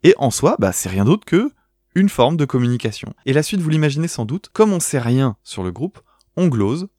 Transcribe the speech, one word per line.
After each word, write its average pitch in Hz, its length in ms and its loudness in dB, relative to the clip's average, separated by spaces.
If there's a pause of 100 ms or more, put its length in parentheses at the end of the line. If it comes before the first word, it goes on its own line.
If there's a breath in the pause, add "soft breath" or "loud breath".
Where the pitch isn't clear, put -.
et 185 160 8
en 127 140 0
soi, 175 260 0
bah, 95 140 0
c'est - 180 -8
rien 98 160 0
d'autre 180 200 2
que 226 260 0 (460)
une 196 120 2
forme 135 260 2
de 156 80 0
communication. 123 680 -2 (120)
Et 135 60 -2
la 143 100 2
suite, 190 200 -4
vous 160 80 -2
l'imaginez 156 400 0
sans - 160 -6
doute, 139 260 -8
comme 214 220 2
on 170 80 -2
sait - 180 -2
rien 120 460 0
sur - 180 -10
le 90 80 -4
groupe, 107 300 -10 (340)
on 180 140 0
glose 127 500 -2